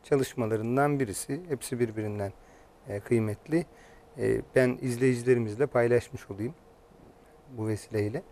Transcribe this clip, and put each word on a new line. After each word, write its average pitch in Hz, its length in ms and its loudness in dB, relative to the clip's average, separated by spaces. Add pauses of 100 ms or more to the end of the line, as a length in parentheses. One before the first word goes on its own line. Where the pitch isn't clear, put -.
çalışmalarından 127 960 0
birisi. 135 500 -4
Hepsi 127 300 -6
birbirinden, 107 540 -2 (540)
e, 104 120 -6
kıymetli. 117 640 0 (520)
E, 110 240 2 (140)
ben 127 260 4
izleyicilerimizle 120 840 2
paylaşmış 120 680 2
olayım 110 220 -6 (1040)
bu 110 100 -4
vesileyle. 107 640 -2